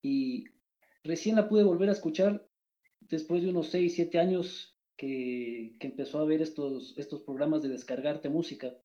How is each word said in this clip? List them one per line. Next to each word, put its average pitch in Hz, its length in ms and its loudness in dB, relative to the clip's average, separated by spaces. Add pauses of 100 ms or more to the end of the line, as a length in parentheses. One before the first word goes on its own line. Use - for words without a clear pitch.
Y 135 440 -2 (580)
recién 165 320 0
la 214 120 4
pude 214 140 6
volver 190 260 6
a 208 40 4
escuchar 190 520 0 (560)
después 165 420 -2
de 185 80 0
unos 170 180 0
seis, 175 260 2
siete 170 240 2
años 180 600 0 (180)
que, 123 840 -6
que 139 80 -6
empezó 135 320 -4
a 156 40 4
ver 156 160 4
estos, 143 560 -4
estos 143 260 -8
programas 147 400 0
de 135 60 -4
descargarte 135 600 -4
música. 143 460 -4 (100)